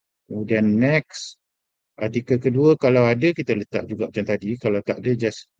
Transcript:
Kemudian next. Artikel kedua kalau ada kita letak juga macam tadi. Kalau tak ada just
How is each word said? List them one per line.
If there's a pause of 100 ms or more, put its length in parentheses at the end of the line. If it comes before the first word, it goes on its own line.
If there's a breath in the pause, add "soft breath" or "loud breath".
(280)
Kemudian
next. (560)
Artikel
kedua
kalau
ada
kita
letak
juga
macam
tadi.
Kalau
tak
ada
just (120)